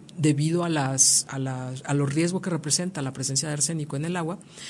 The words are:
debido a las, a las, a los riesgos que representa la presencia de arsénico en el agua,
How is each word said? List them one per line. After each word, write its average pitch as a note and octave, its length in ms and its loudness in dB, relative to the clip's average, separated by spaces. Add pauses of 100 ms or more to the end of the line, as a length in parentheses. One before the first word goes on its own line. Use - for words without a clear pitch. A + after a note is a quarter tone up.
(160)
debido D#3 480 4
a E3+ 60 0
las, C3+ 580 4
a C#3 100 -6
las, C3 460 -6
a C#3+ 80 -2
los C#3+ 220 2
riesgos F3 260 0
que F#3 80 -6
representa E3 540 -2
la C3 100 -4
presencia C3+ 360 -2
de D3 60 -2
arsénico D3 420 -2
en D3+ 100 -2
el F3+ 100 -2
agua, E3+ 220 -4 (320)